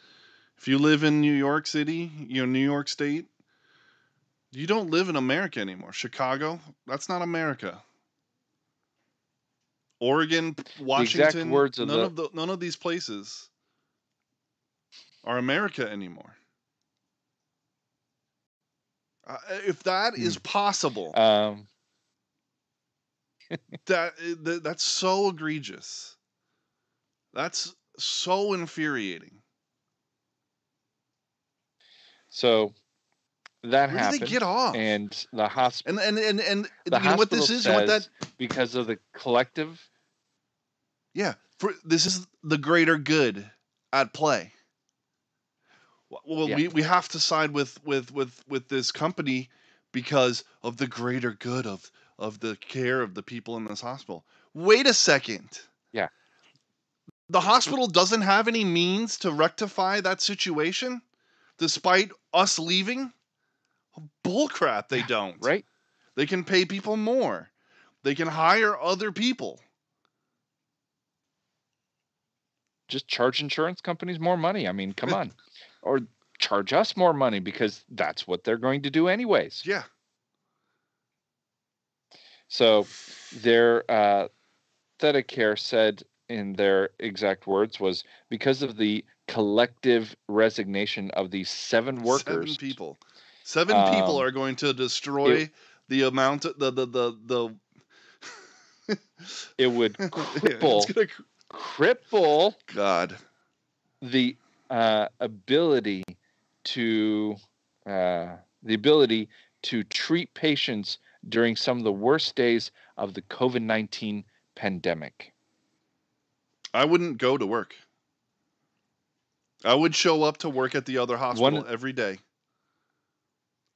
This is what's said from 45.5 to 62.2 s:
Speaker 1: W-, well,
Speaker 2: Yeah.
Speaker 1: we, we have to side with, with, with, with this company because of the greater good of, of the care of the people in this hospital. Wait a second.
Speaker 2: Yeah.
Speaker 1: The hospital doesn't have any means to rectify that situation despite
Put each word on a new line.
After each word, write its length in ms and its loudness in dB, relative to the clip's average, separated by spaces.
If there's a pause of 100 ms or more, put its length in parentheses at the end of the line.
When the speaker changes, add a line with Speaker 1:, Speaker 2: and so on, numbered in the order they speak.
Speaker 1:
W-, 280 -10
well, 100 0
Speaker 2:
Yeah. 60 -2
Speaker 1:
we, 140 0
we 140 -4
have 260 2
to 100 -8
side 320 0
with, 320 -4
with, 280 -4
with, 360 -6
with 220 -6
this 220 -2
company 580 -4 (420)
because 520 0 (200)
of 140 -8
the 100 -4
greater 460 -4
good 340 -6
of, 240 -12 (280)
of 200 -8
the 180 -6
care 440 -4
of 140 -8
the 80 -12
people 340 -12
in 80 -10
this 160 -12
hospital. 420 -14 (300)
Wait 340 6
a 60 6
second. 680 2 (320)
Speaker 2:
Yeah. 160 -4 (1200)
Speaker 1:
The 100 4
hospital 460 2
doesn't 340 4
have 260 4
any 180 0
means 540 0
to 120 -2
rectify 680 0
that 200 -2
situation 800 -2 (580)
despite 520 2 (220)